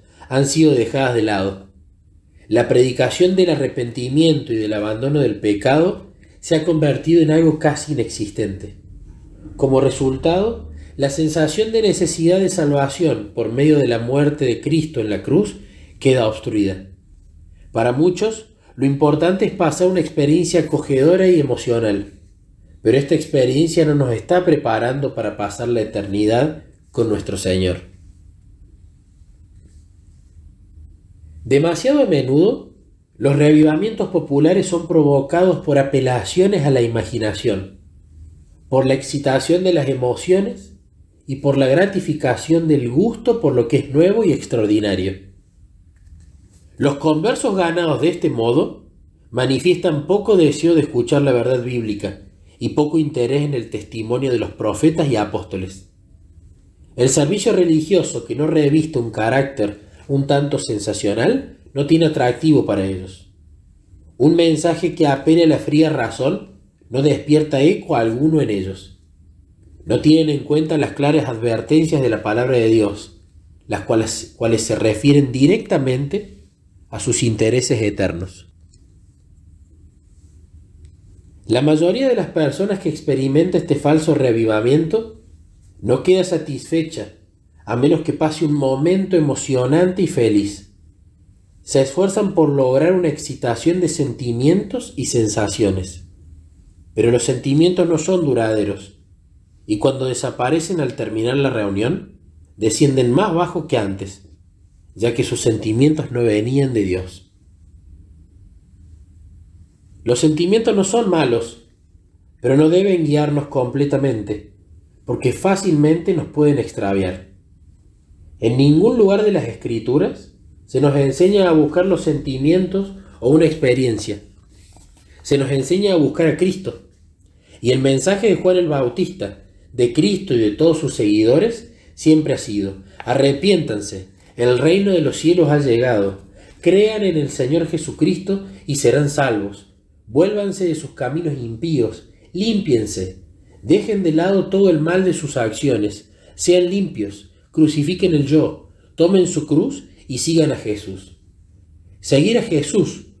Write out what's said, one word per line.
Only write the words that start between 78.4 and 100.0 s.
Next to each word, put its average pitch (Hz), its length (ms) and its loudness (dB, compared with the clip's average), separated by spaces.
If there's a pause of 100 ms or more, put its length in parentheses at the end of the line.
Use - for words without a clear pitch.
La 120 160 0
mayoría 175 480 2
de 240 40 2
las 185 120 0
personas 185 540 -2
que 165 100 -4
experimenta 143 640 0
este 151 200 0
falso 156 380 2
reavivamiento 127 1080 0 (560)
no 117 220 0
queda 185 220 2
satisfecha, 160 920 -6 (500)
a 107 100 -4
menos 156 280 2
que - 100 -4
pase 156 320 -4
un 147 80 0
momento 151 640 0
emocionante 151 840 0
y 165 60 0
feliz. 104 680 -2 (880)
Se - 180 0
esfuerzan 190 540 -2
por 156 160 2
lograr 139 420 2
una 180 160 0
excitación 135 720 -4
de 170 80 0
sentimientos 131 1080 -2
y 120 120 -6
sensaciones. 104 920 -2 (920)
Pero 113 160 2
los 120 120 2
sentimientos 156 640 0
no 170 80 2
son 175 300 -2
duraderos, 110 720 -2 (640)
y 107 140 -4
cuando 131 260 0